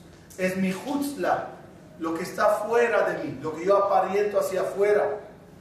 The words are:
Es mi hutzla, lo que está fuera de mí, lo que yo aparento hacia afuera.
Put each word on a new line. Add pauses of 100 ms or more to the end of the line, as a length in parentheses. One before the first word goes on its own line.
(380)
Es
mi
hutzla, (520)
lo
que
está (200)
fuera
de
mí,
lo
que
yo
aparento
hacia
afuera. (560)